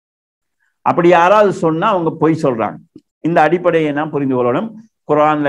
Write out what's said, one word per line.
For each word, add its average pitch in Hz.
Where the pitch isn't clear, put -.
அப்படி 170
யாராவது 180
சொன்னா 165
அவங்க 170
பொய் 160
சொல்றாங்க. 113
இந்த 170
அடிப்படையை 160
நாம் 147
புரிந்து 139
கொள்ளணும். 123
குர்ஆன்ல 151